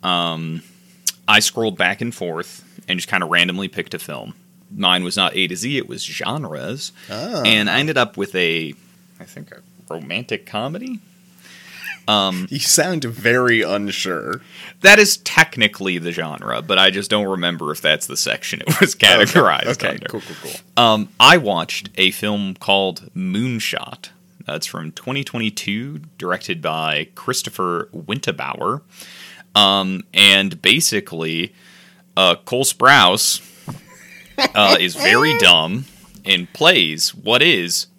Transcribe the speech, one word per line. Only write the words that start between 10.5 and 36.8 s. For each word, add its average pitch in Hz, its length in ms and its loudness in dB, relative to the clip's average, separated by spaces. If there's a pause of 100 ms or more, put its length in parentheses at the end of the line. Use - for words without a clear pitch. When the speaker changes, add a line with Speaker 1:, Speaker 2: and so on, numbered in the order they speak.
Speaker 1:
Um, 95 400 0
Speaker 2:
<laughs> - 20 -12
You 135 100 -8
sound 165 460 0
very 117 560 2
unsure. 92 800 -4 (400)
Speaker 1:
That 202 160 8
is 214 200 4
technically 104 840 0
the 85 120 -6
genre, 76 520 -6
but 92 160 2
I 95 100 8
just 101 220 -4
don't 104 160 2
remember 87 440 -2
if 78 80 -6
that's 76 280 0
the - 100 -8
section - 440 -4
it - 200 -2
was 190 140 0
Speaker 2:
Okay. - 120 2
Speaker 1:
categorized 120 600 4
Speaker 2:
Okay, - 220 -2
Speaker 1:
under. - 180 -10
Speaker 2:
cool, 104 140 -8
cool, 82 200 -16
cool. - 420 -2
Speaker 1:
Um, 107 260 4 (100)
I 151 180 8
watched 98 580 -2
a 95 160 2
film 101 440 -4
called 98 600 -2
Moonshot. 107 960 -6 (380)
That's - 180 -8
from 80 280 -10
twenty 135 300 -8
twenty-two, 117 760 -6 (160)
directed 90 460 -6
by 78 500 -4
Christopher - 800 -6
Winterbauer. 85 880 -6 (760)
Um, 98 480 2 (100)
and 98 480 6
basically, 85 920 0 (600)
uh, 90 200 4 (100)
Cole 127 200 -2
Sprouse, 120 760 6 (1120)
uh, 98 240 6
is 87 160 0
very 123 420 4
Speaker 2:
<laughs> - 20 -2
Speaker 1:
dumb 87 460 -2 (400)
and 90 280 0
plays 95 600 0